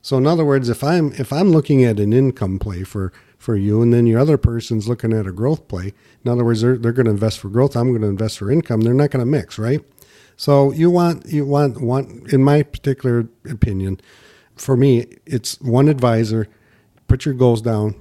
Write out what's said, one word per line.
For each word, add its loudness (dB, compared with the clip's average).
So -4
in 2
other 2
words, 0
if -4
I'm, 0
if -8
I'm 2
looking 4
at 2
an 0
income 0
play -6
for, -6
for -4
you, 2
and 4
then 4
your 2
other 2
person's -4
looking -4
at -2
a -10
growth -4
play, -8
in -2
other 0
words, 0
they're, 2
they're -2
gonna 2
invest -2
for -14
growth, 0
I'm 0
gonna -2
invest -4
for -6
income, 0
they're 2
not 2
gonna -2
mix, -4
right? -2
So 2
you 2
want, 0
you -2
want, 0
want, -4
in 4
my 4
particular -4
opinion, -2
for -2
me, 4
it's -8
one 2
advisor, 0
put 0
your -2
goals 2
down -2